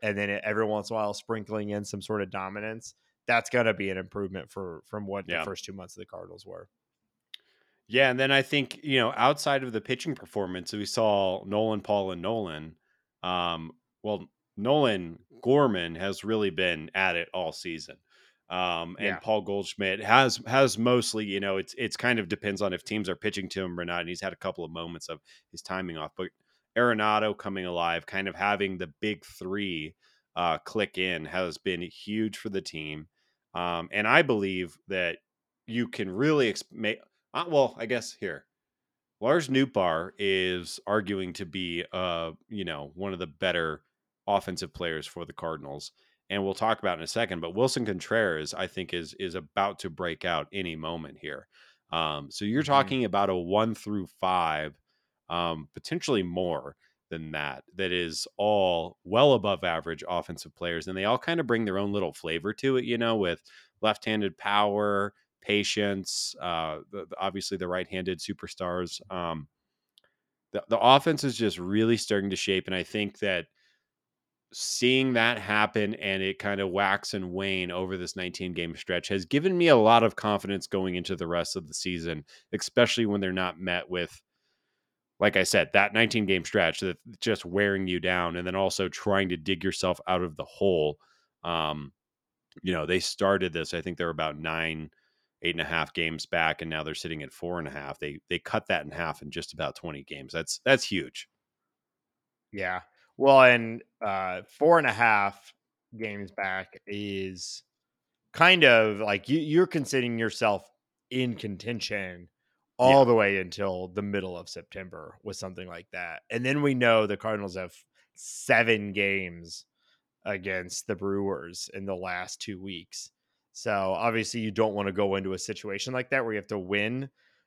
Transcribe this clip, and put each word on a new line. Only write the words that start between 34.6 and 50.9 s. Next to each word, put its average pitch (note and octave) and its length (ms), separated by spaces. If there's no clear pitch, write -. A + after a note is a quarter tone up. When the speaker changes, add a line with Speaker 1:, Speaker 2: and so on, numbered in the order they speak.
Speaker 2:
that F2+ 300
you A#2 220
can G2 220
really C3+ 380
ex-, - 240
ma-, G#2+ 200
uh, D#3+ 160
well, C#3 300
I A#2 80
guess A#2 320
here, E2 280
Lars C#3+ 280
Nootbaar F#2+ 680
is F#2 680
arguing G2 480
to G2 120
be, F2 460
uh, E2+ 400
you G2+ 160
know, D2 300
one F#2+ 180
of F2+ 60
the F2 80
better E2 560
offensive F#2+ 480
players D#2+ 320
for E2+ 180
the - 80
Cardinals. D2 600
And G2 120
we'll F#2+ 120
talk A2 240
about F2+ 200
in D#2+ 60
a - 40
second, F#2+ 320
but E2+ 140
Wilson B2 300
Contreras, F#2 720
I F#2 120
think, F2+ 280
is, E2 260
is F2+ 140
about F#2+ 460
to F#2 100
break E2 340
out E2 280
any F2+ 220
moment D#2 460